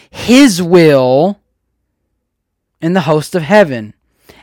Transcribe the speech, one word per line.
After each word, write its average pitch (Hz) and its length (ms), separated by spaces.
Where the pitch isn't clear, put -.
his 233 520
will 160 760
in 165 100
the 190 100
host 151 340
of 175 80
heaven 139 500